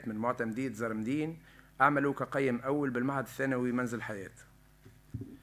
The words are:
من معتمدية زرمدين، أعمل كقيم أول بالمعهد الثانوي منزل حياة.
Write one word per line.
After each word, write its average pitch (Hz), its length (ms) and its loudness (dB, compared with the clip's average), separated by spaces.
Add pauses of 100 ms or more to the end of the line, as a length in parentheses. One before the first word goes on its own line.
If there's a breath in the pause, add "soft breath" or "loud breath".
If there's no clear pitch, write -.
من 110 100 -4
معتمدية 120 560 -2
زرمدين، 117 680 -2 (420 loud breath)
أعمل 143 320 6
كقيم 135 480 0
أول 139 300 0
بالمعهد 131 340 0
الثانوي 127 480 0
منزل 120 300 -2
حياة. 98 280 -8 (1120 loud breath)